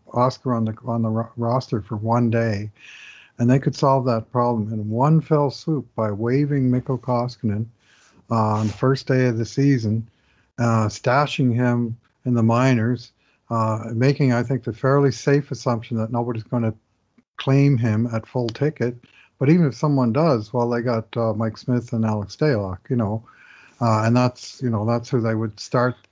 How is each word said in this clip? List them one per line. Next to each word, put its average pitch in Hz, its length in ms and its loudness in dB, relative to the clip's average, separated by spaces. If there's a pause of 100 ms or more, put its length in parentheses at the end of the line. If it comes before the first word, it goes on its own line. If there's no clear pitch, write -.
(120)
Oscar 127 420 -2
on 113 120 0
the, 110 180 -4
on 117 180 -2
the 113 60 0
ro-, 110 280 -4
roster 117 460 -2
for - 140 -8
one 117 340 2
day, 110 400 -2 (680)
and 120 120 2
they 135 80 6
could 139 160 -2
solve 135 300 2
that 113 260 -2
problem 120 420 0
in 107 160 -6
one 139 320 2
fell 147 300 0
swoop - 460 -6
by 110 160 -2
waiving 131 580 0
Mikko 127 280 -2
Koskinen, 120 680 -4 (640)
uh, 117 60 0
on 110 320 0
the 104 40 -6
first 131 360 -2
day 127 180 2
of 120 100 0
the 113 100 -4
season, 113 600 0 (540)
uh, 113 260 2
stashing 131 680 0
him 120 440 0 (280)
in 123 100 0
the 117 100 2
minors, 120 680 2 (400)
uh, 110 420 -2
making, 131 400 2
I 120 120 2
think, 127 180 -4
the 123 100 -6
fairly 139 380 2
safe 143 400 0
assumption 120 460 -4
that 113 160 -4
nobody's 117 320 -4
gonna 117 300 -2 (600)
claim 139 420 4
him 113 340 0
at 113 160 -6
full 123 200 -4
ticket. 123 460 -2 (460)
But 135 100 4
even 170 160 6
if 120 80 -2
someone 135 380 0
does, 135 400 2
well, 120 180 0
they 120 100 -2
got, 113 360 -4
uh, 113 180 0
Mike 110 240 -4
Smith 123 340 -4
and 113 120 0
Alex 107 320 -4
Stalock, 104 420 0 (100)
you 139 60 -2
know, 110 300 -2 (560)
uh, 110 240 2
and 117 120 4
that's, - 460 -2
you 123 80 -2
know, 107 160 -2
that's 120 240 -2
who 131 100 0
they 113 140 0
would 110 240 -6
start. 123 380 -2 (160)